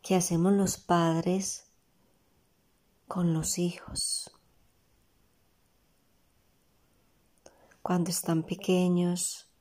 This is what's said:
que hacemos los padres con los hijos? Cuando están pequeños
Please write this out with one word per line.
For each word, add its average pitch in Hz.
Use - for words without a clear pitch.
que -
hacemos 170
los 196
padres 170
con 175
los 160
hijos? -
Cuando 175
están 165
pequeños 180